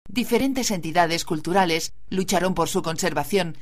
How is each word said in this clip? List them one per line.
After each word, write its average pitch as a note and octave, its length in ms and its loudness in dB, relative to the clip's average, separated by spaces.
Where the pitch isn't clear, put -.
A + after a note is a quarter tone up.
Diferentes A#3+ 640 0
entidades E3 540 0
culturales E3 680 0
lucharon F#3 440 2
por D#3+ 160 0
su F3+ 140 0
conservación, E3 800 0